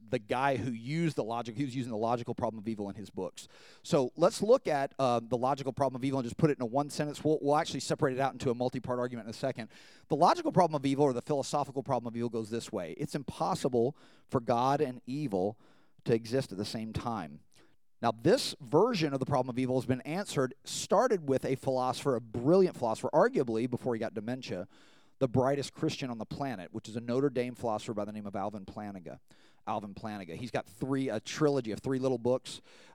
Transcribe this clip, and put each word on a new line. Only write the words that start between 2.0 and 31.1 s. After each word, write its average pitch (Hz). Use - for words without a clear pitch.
problem 113
of 101
evil 104
in 92
his 98
books. -
So 139
let's 180
look 233
at, 143
uh, 120
the 123
logical 131
problem 135
of 127
evil 135
and 120
just 113
put 151
it -
in 127
a 120
one 139
sentence. 147
We'll, 151
we'll 143
actually 156
separate 143
it 123
out 131
into 131
a 117
multi-part 123
argument 120
in -
a -
second. 123
The 151
logical 302
problem 165
of 135
evil 139
or 135
the 120
philosophical 139
problem 120
of 117
evil 117
goes 110
this 113
way. 87
It's -
impossible 143
for 127
God 127
and 127
evil 113
to 123
exist 113
at 92
the 104
same 110
time. 92
Now, 113
this 202
version 156
of 135
the 127
problem 131
of 120
evil 127
has -
been 127
answered, 143
started 196
with 131
a 131
philosopher, 127
a 113
brilliant 143
philosopher, 113
arguably, 143
before 120
he 113
got 107
dementia, 110
the 135
brightest 135
Christian 151
on 117
the 107
planet, 113
which 110
is 107
a 117
Notre 123
Dame 123
philosopher 113
by 104
the 104
name 107
of 98
Alvin 101
Plantinga. 95
Alvin 104
Plantinga. 101
He's 113
got 123
three, 135
a 110